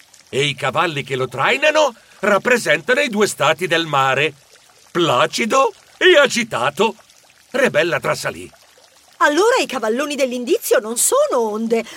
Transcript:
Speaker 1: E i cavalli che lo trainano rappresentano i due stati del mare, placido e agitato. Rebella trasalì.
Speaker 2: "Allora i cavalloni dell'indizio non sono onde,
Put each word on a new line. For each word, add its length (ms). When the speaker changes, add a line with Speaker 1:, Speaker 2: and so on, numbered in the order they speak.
Speaker 1:
E 160
i 100
cavalli 480
che 120
lo 140
trainano 680
rappresentano 800
i 100
due 160
stati 400
del 180
mare, 480
placido 840
e 180
agitato. 800
Rebella 500
trasalì. 500
Speaker 2:
"Allora 380
i 100
cavalloni 480
dell'indizio 640
non 180
sono 420
onde, 460